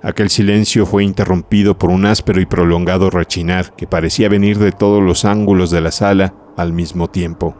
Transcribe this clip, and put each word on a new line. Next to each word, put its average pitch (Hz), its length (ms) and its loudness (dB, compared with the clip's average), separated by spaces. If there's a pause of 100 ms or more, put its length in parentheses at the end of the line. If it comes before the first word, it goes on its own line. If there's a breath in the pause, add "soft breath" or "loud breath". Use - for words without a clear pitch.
Aquel 104 260 -2
silencio 104 540 0
fue 101 200 0
interrumpido 98 720 0
por 87 120 0
un 92 160 2
áspero 104 340 0
y 90 60 0
prolongado 90 640 0
rechinar 87 680 -4
que 90 100 -10
parecía - 420 -2
venir 101 300 2
de 104 140 2
todos 104 280 2
los 90 240 2
ángulos 101 460 2
de 85 100 0
la 82 120 -2
sala 95 420 0 (220)
al 85 160 -4
mismo 85 360 -4
tiempo. 85 520 -6